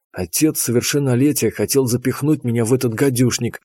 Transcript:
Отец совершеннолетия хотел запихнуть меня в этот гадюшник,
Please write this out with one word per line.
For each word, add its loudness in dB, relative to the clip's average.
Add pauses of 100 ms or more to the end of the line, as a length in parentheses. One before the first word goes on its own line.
(120)
Отец -2
совершеннолетия 0
хотел 0
запихнуть -2
меня 0
в 2
этот 0
гадюшник, 0